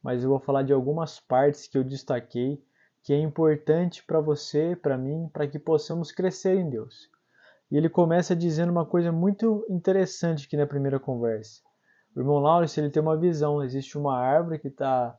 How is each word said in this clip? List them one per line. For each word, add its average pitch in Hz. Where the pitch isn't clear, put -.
mas 127
eu 131
vou 135
falar 139
de 135
algumas 147
partes 139
que -
eu 131
destaquei, 131
que 147
é 143
importante 156
pra 165
você, 151
pra 139
mim, 151
pra 147
que 143
possamos 160
crescer 185
em 170
Deus. -
E 143
ele 160
começa 175
dizendo 170
uma 170
coisa 170
muito 208
interessante 180
aqui 151
na 147
primeira 139
conversa. 117
O 135
irmão 143
Lawrence, 160
ele 147
tem 156
uma 160
visão: 147
existe 131
uma 139
árvore 156
que 147
tá 127